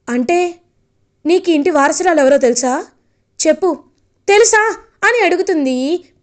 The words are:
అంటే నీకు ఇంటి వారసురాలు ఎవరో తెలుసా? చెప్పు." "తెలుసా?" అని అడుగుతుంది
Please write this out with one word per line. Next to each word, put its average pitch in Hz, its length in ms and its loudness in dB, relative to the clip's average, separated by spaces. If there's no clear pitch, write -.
అంటే 339 460 -2
నీకు 349 240 0
ఇంటి 311 200 0
వారసురాలు 311 500 0
ఎవరో 277 160 4
తెలుసా? 254 480 -2
చెప్పు." 311 320 0
"తెలుసా?" 427 480 2
అని 453 200 0
అడుగుతుంది 330 800 -2